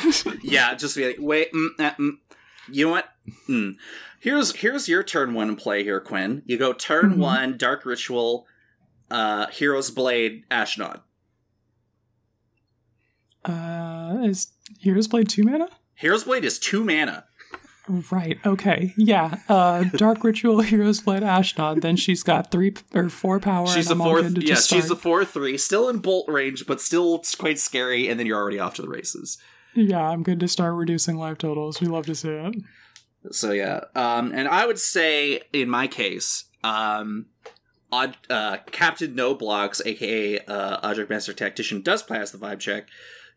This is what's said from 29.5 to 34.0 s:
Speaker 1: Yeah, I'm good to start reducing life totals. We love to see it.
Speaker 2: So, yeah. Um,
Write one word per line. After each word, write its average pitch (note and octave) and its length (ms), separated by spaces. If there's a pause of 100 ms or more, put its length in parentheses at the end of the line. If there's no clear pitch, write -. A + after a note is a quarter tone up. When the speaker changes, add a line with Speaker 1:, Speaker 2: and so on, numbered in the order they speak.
Speaker 1:
Yeah, F#3+ 340
I'm E3 140
good F3+ 180
to F3 80
start E3+ 260
reducing E3+ 420
life D#3+ 220
totals. D3+ 420
We F3+ 80
love E3 180
to D#3+ 80
see D#3+ 140
it. D#3 260 (760)
Speaker 2:
So, G#2+ 220
yeah. G2 320 (100)
Um, A#2+ 400